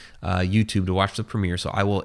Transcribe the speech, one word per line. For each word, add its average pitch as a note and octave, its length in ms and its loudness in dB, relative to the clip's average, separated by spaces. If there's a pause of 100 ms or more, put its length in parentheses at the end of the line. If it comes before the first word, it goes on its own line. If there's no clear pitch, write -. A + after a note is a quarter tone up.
(220)
uh, F#2 180 0
YouTube G2 480 2
to F#2 60 0
watch F#2+ 240 0
the A2 60 -4
premiere. F#2 340 -2
So - 120 -6
I G2+ 140 0
will G2+ 220 0